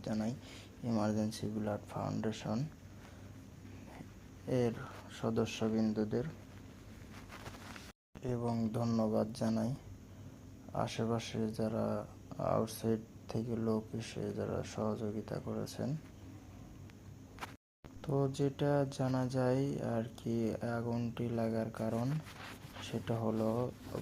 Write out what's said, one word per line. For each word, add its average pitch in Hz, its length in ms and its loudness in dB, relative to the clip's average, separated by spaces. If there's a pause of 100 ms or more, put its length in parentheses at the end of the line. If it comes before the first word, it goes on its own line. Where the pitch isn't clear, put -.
জানাই 110 280 0 (480)
ইমার্জেন্সি 107 640 2
ব্লাড 107 340 0 (100)
ফাউন্ডেশন 107 760 0 (1800)
এর 123 260 4 (480)
সদস্যবৃন্দদের, 110 1040 4 (2000)
এবং 117 500 2
ধন্যবাদ 110 600 4
জানাই 113 420 2 (1000)
আশেপাশে 113 800 0
যারা 110 540 0 (320)
আউটসাইড 110 640 2 (280)
থেকে 117 280 0
লোক 110 280 4 (100)
এসে 107 380 -2
যারা 104 320 0
সহযোগিতা 107 720 0
করেছেন। 110 580 -2 (2000)
তো 139 260 4
যেটা 143 580 4 (120)
জানা 127 280 4
যায় 127 360 6 (200)
আর 117 220 2 (120)
কি, 117 360 2 (240)
আগুনটি 117 520 0
লাগার 113 420 2
কারণ 113 480 2 (640)
সেটা - 340 0
হলো 113 540 2 (320)